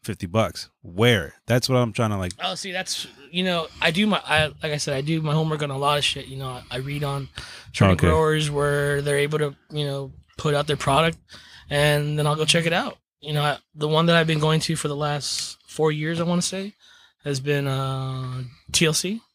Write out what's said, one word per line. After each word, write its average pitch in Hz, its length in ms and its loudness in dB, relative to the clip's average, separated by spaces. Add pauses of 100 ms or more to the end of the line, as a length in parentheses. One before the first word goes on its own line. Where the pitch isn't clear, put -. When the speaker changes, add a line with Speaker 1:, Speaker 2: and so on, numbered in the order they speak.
Speaker 1:
fifty 98 240 -6
bucks, 92 420 -2 (120)
where? 98 540 0 (120)
That's 120 220 0
what 131 80 2
I'm 120 160 0
trying 113 160 0
to, 104 80 -2
like 90 160 -4 (100)
Speaker 2:
Oh, 185 120 -4
see, 190 180 -10
that's, - 340 -8 (240)
you 175 140 -2
know, 170 220 0 (140)
I 165 100 4
do 190 160 2
my, 175 180 2
I, 156 220 2
like 151 260 -6
I 151 40 -2
said, 143 200 -2
I 135 40 -2
do 156 200 0
my 151 120 0
homework 156 300 0
on 143 80 -4
a 135 60 -6
lot 143 200 2
of 143 60 0
shit. 131 240 -2
You 135 100 -14
know, 135 120 -8
I, 123 200 -12
I 123 80 -8
read 143 260 -4
on 139 260 -4 (440)
certain 98 200 6
Speaker 1:
Okay. 87 140 4
Speaker 2:
growers 156 440 4
where 143 500 0
they're 143 180 0
able 147 200 0
to, 143 160 -2 (160)
you 151 140 -4
know, 139 260 -6 (260)
put 151 160 0
out 143 140 0
their 147 100 0
product, 156 400 2 (520)
and 147 500 2
then 151 80 2
I'll 147 80 2
go 156 100 -2
check 165 200 2
it 165 80 2
out. 226 240 -2 (240)
You 151 120 -8
know, 147 100 0
I, 147 140 0 (160)
the 151 140 -4
one 156 200 4
that 170 100 6
I've 165 100 4
been 160 120 2
going 156 220 2
to 165 140 -2
for 151 140 -4
the 143 80 -4
last 147 680 -4
four 156 280 0
years, 156 260 -2
I 170 40 0
wanna 175 180 2
say, 190 320 -4 (500)
has 143 160 -2
been, 143 280 0
uh, 131 760 -4 (300)
T 170 120 4
L 156 80 4
C 202 280 -2 (140)